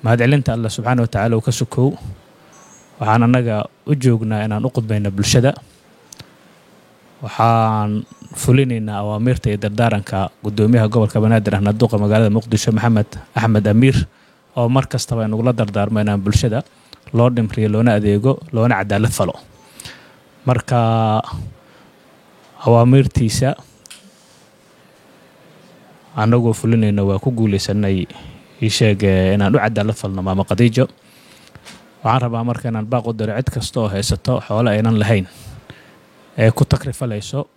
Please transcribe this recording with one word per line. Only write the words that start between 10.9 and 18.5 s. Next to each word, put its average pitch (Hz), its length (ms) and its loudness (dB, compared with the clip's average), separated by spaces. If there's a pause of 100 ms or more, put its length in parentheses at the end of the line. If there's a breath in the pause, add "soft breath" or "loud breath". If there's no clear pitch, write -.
Banaadir, 107 340 2
ahna 101 220 2
duqa 113 240 2
magaalada 104 320 2
Muqdisho, 110 400 0
Maxamed 110 400 0 (240)
Axmed 107 320 2
Amiir, 120 280 4 (600 soft breath)
oo 120 160 0
mar 131 160 0
kastaba 113 400 -4
inagula 117 240 0
dardaarmo 107 480 -2
inaan 104 240 0
bulshada 107 400 0 (480 loud breath)
loo 120 160 4
dhimriyo, 113 400 0
loona 107 320 2
adeego, 104 400 0 (160)